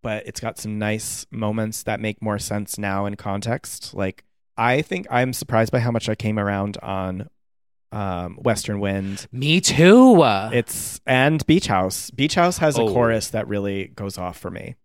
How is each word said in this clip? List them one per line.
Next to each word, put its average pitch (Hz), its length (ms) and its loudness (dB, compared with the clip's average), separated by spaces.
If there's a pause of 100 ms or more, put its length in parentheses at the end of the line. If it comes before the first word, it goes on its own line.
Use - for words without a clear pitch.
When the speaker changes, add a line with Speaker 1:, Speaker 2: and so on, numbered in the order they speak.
Speaker 1:
but 107 240 -6
it's - 140 -12
got 113 180 -6
some 107 200 -8
nice 107 520 -4
moments 110 520 -4
that 107 180 -4
make 107 220 -4
more 104 160 -2
sense 104 400 -6
now 98 260 -2
in 101 120 -4
context. - 760 -8
Like, 95 300 -6 (320)
I 123 260 2
think 185 280 -6
I'm 127 220 0
surprised 113 400 0
by 127 80 2
how 120 100 0
much 117 180 -2
I 110 60 0
came 107 240 -2
around 101 440 -2
on, 92 460 -6 (640)
um, 92 440 -6
Western 104 440 -2
Wind. 98 520 -4
Speaker 2:
Me 147 280 2
too. 208 640 8
Speaker 1:
It's, 113 800 -2
and 135 420 2
Beach 165 200 4
House. 95 440 -2
Beach - 260 -2
House 175 220 2
has 151 200 2
a 117 40 2
Speaker 2:
Oh. 107 100 0
Speaker 1:
chorus 113 380 2
that 110 180 -4
really 101 400 -4
goes 98 300 -10
off 90 200 -8
for 92 120 -10
me. - 340 -12